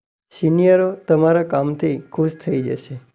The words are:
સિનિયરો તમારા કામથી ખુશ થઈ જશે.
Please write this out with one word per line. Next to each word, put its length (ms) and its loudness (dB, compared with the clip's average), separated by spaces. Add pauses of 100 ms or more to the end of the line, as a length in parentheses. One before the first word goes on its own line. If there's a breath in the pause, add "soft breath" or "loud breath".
(400)
સિનિયરો 560 2
તમારા 480 2
કામથી 560 -4
ખુશ 320 -4
થઈ 300 -6
જશે. 380 -8 (160)